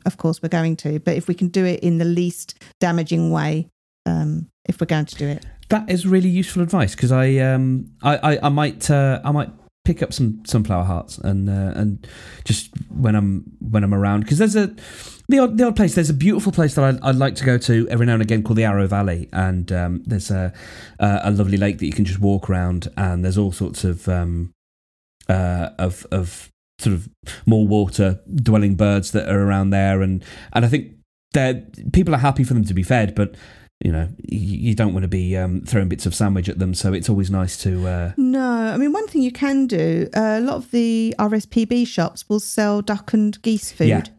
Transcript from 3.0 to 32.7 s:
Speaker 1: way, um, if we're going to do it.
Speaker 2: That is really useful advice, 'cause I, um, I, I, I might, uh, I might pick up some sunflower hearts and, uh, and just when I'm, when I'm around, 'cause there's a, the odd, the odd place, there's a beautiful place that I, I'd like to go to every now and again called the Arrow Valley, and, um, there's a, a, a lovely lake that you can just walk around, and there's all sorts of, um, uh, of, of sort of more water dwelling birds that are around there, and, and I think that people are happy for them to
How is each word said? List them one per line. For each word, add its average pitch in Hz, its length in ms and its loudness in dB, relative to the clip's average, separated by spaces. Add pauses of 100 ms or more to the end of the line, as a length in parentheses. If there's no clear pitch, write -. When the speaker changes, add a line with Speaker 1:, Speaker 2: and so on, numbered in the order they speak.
Speaker 1:
way, 156 380 -2 (360)
um, 160 420 -2 (200)
if - 120 -4
we're 165 80 -2
going 151 200 -2
to - 100 -18
do 143 100 -6
it. 147 200 -8 (240)
Speaker 2:
That 214 200 0
is 180 160 0
really 185 220 4
useful 180 340 0
advice, 165 320 0
'cause 127 180 0
I, 131 260 4
um, 131 540 0 (100)
I, 143 140 2 (180)
I, - 120 -2
I - 40 4
might, 147 400 -2
uh, 139 340 2
I - 80 0
might 147 180 -2 (360)
pick 165 160 0
up - 120 -6
some 110 320 -2
sunflower 104 380 0
hearts 90 340 -6
and, 98 320 0
uh, 98 260 -2
and 104 300 -2 (400)
just - 240 -2 (180)
when 113 260 0
I'm, 101 300 0 (160)
when 110 240 0
I'm 98 100 2
around, 101 320 0
'cause 147 120 2
there's 214 180 2
a, 202 180 0 (540)
the 269 100 4
odd, 226 200 2
the 247 80 6
odd 220 100 0
place, 180 180 4
there's 160 140 2
a 156 60 2
beautiful 202 380 2
place 160 220 2
that 135 280 2
I, 135 60 0
I'd 131 80 4
like 135 200 2
to 139 80 -6
go 127 140 4
to 117 320 2
every 120 160 2
now 120 80 4
and 113 80 2
again 107 200 2
called 107 140 0
the 113 80 4
Arrow 101 220 2
Valley, 92 460 0
and, 92 400 -2
um, 87 340 -2
there's 104 240 -4
a, 92 240 -2 (460)
a, 101 240 2
a 101 60 2
lovely 98 280 2
lake 104 200 0
that 92 80 -4
you - 60 -2
can 104 140 0
just 92 140 -4
walk 98 280 0
around, 90 480 -2
and 90 280 -2
there's 92 120 0
all 101 160 0
sorts - 320 -6
of, 87 240 -2
um, 85 440 -2 (760)
uh, 90 500 0
of, 90 320 -4
of 90 400 -6 (280)
sort 101 160 0
of 90 140 -6 (380)
more 110 200 4
water 101 540 0 (140)
dwelling 107 400 4
birds 101 380 0
that - 160 -2
are 101 140 2
around 98 280 2
there, 98 320 2
and, 95 220 -2 (280)
and 117 120 2
I 117 40 4
think 151 240 -2 (400)
that - 600 -2
people 175 220 4
are 131 40 2
happy 131 260 2
for 123 100 0
them 110 100 4
to 92 100 -2